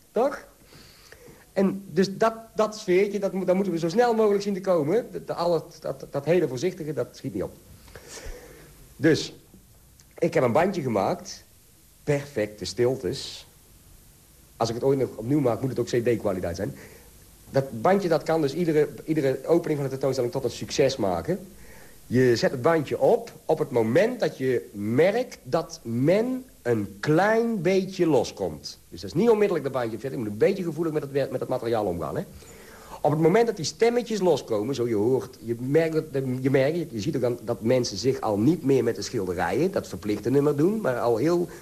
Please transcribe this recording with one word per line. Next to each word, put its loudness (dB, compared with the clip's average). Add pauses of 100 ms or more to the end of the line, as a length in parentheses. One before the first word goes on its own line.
(120)
toch? -2 (1120)
En 0
dus 0
dat, 2 (220)
dat 0
sfeertje, 2
dat -2
moet, -4
dat 4
moeten 0
we -2
zo -2
snel 2
mogelijk 2
zien -2
te -4
komen. 2
Dat, -10
dat, -6
al 0
het, -4
dat, -10
dat -6
hele 2
voorzichtige, -6
dat -4
schiet -10
niet -4
op. -8 (1400)
Dus, 2 (840)
ik 0
heb 4
een 4
bandje 2
gemaakt. -2 (600)
Perfecte -4
stiltes. -2 (1120)
Als 0
ik -6
het -4
ooit 2
nog 0
opnieuw 0
maak, 0
moet -2
het -2
ook -2
C 0
D-kwaliteit -4
zijn. -6 (720)
Dat -2
bandje, 4
dat 2
kan 0
dus 0
iedere, 2 (160)
iedere 0
opening 2
van -2
de -4
tentoonstelling -2
tot -4
een -2
succes 0
maken. -2 (600)
Je 4
zet 2
het -6
bandje 2
op 4 (140)
op 2
het -4
moment 2
dat -2
je 0
merkt 0
dat -4
men 0 (160)
een -2
klein 2
beetje 0
loskomt. -2 (220)
Dus -12
dat -10
is 4
niet 6
onmiddellijk 2
de -4
bandje -4
verder. -8
Je -4
moet -6
een -8
beetje 2
gevoelig -4
met -2
het -10
wer-, -2
met -4
het -6
materiaal 0
omgaan, -4
hè. -4 (800)
Op 2
het 0
moment 4
dat -2
die -8
stemmetjes 0
loskomen, 0
zo 0
je -2
hoort, 0
je -6
merkt 2
dat, -4 (180)
je 0
merkt, 0
je -6
ziet -2
ook -2
aan 0
dat -6
mensen 2
zich 0
al 0
niet 2
meer 4
met 0
de -8
schilderijen, -2
dat -4
verplichte -4
nummer 2
doen, 2
maar -2
al 2
heel 0 (140)